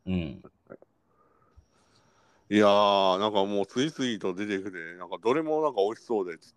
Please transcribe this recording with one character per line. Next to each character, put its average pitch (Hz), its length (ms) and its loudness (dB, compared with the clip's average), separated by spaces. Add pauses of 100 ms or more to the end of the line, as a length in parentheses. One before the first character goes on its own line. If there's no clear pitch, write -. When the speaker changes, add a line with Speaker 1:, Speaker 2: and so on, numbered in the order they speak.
Speaker 1:
う 92 40 -6
ん。 82 320 -4 (2000)
Speaker 2:
い 104 60 2
や 104 100 6
ー、 101 520 4
な 107 100 0
ん 107 40 -6
か 98 120 2
も 101 180 -2
う 95 40 -4
次 147 280 -4
々 123 240 -4
と 95 160 -4
出 104 140 -6
て 98 140 -2
き 98 100 -10
て、 85 260 -12
な 90 80 -14
ん 87 40 -16
か 92 120 -10
ど 113 120 2
れ 160 80 -2
も 156 200 -2
な 151 80 0
ん 123 40 -10
か 104 60 0
美 101 120 2
味 - 80 -14
し - 40 -20
そ 107 180 -2
う 90 80 -6
で、 82 80 -12
ち - 180 -20